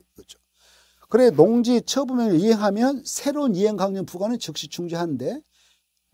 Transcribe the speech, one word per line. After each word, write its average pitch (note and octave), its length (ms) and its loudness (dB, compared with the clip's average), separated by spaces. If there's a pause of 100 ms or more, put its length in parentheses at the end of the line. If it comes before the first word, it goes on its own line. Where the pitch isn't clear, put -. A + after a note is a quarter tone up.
(1120)
그래, B3 160 6
농지 A3+ 540 4
처분명령을 A#3+ 580 0
이행하면 A3 640 0
새로운 C#4 500 -4
이행강령 G3 520 -2
부과는 G#3 320 -6
즉시 D3+ 300 -12
중지하는데 E3+ 760 -6 (720)